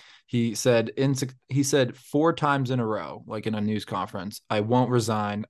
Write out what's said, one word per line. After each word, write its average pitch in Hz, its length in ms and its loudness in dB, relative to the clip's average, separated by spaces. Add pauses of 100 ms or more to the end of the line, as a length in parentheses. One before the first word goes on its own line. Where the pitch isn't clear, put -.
(280)
He 117 280 0
said 117 420 2
in 135 180 2
sec-, 127 180 -6 (160)
he 135 140 0
said 135 340 2
four 160 360 2
times 139 380 0
in 127 80 0
a 117 60 0
row, 95 420 -6
like, 110 200 -6
in 110 80 -2
a 107 60 -2
news 104 240 -2
conference, 98 640 -6
"I 107 120 2
won't 120 300 2
resign, 107 580 0